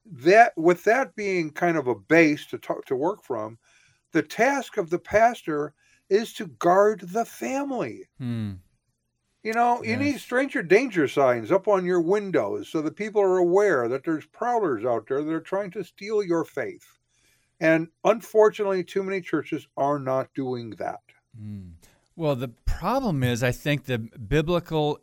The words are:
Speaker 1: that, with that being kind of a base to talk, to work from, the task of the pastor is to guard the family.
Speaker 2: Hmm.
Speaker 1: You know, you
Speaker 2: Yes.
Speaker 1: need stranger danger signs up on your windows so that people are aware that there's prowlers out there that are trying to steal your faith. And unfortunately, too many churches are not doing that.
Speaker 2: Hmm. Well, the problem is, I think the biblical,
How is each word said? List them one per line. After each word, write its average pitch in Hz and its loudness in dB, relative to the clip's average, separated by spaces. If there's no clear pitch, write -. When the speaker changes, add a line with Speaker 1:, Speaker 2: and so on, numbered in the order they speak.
Speaker 1:
that, 196 6
with 175 2
that 247 0
being 185 -4
kind 170 0
of 131 -2
a 120 0
base 151 4
to 120 -12
talk, - -8
to 139 -2
work 175 -4
from, 113 -8
the 160 2
task 269 -2
of 170 -4
the 170 -2
pastor 202 0
is 214 0
to 208 -10
guard 196 4
the 190 -4
family. 233 -6
Speaker 2:
Hmm. 117 -6
Speaker 1:
You 220 -6
know, 240 2
you 220 -6
Speaker 2:
Yes. 247 -4
Speaker 1:
need 277 -2
stranger 262 -4
danger 185 2
signs 120 0
up 190 0
on 196 2
your 180 0
windows 165 -2
so 165 -4
that 156 -6
people 208 -2
are 185 2
aware 175 2
that 131 -4
there's 156 -4
prowlers 196 -2
out 117 -2
there 139 -2
that 156 -4
are 156 -4
trying 190 -6
to 208 -10
steal 208 -4
your 170 -2
faith. - -10
And 160 2
unfortunately, 208 2
too 196 -6
many 190 -6
churches 151 -6
are 143 0
not 131 -4
doing 123 -6
that. 92 -8
Speaker 2:
Hmm. 104 -14
Well, 151 0
the 123 -6
problem 190 -2
is, 123 0
I 127 2
think 143 -4
the 127 -2
biblical, 151 -2